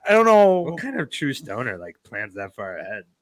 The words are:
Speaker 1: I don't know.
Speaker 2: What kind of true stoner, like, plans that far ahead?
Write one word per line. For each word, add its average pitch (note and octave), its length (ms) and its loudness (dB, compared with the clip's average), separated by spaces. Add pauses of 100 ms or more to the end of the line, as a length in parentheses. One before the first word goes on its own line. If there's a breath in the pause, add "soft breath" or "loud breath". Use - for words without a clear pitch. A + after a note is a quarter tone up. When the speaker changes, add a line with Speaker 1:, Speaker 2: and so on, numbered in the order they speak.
Speaker 1:
I G3+ 40 4
don't A3 120 6
know. G3+ 380 6
Speaker 2:
What E3+ 180 -8
kind C4 200 -8
of D3 100 -6
true C#3+ 240 -4
stoner, A2+ 440 -8
like, F2 260 -16
plans G#2 300 -12
that G2 200 -12
far F#2+ 240 -12
ahead? G2 240 -12 (200)